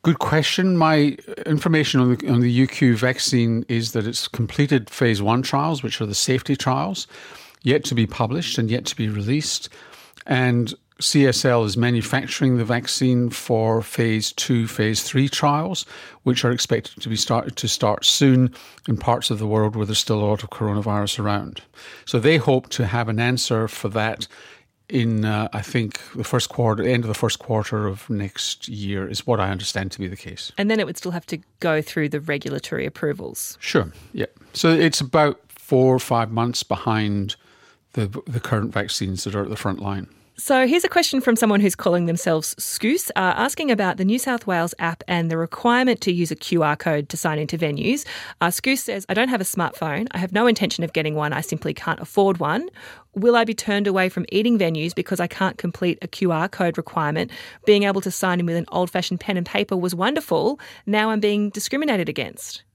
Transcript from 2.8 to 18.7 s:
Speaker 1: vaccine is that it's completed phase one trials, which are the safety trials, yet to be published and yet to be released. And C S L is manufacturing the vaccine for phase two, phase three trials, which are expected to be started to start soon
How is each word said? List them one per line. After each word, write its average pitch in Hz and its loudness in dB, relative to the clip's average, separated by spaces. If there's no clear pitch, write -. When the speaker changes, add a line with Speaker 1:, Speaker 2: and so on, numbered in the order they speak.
Speaker 1:
vaccine 120 2
is 113 -2
that 110 -2
it's - -6
completed 135 0
phase 113 2
one 113 2
trials, 143 0
which - -6
are 110 -2
the 104 -6
safety 131 0
trials, 147 -2
yet 147 2
to 123 -2
be 113 4
published 127 -2
and 113 0
yet 120 -2
to - -8
be 110 -2
released. 107 -4
And 123 2
C 139 4
S 123 2
L 120 6
is 101 -2
manufacturing 123 2
the 117 2
vaccine 120 0
for 110 0
phase 110 0
two, 117 0
phase 107 -2
three 139 0
trials, 156 0
which 127 2
are 120 4
expected - -2
to 117 -8
be 110 -2
started 117 -2
to - -4
start - 0
soon 127 6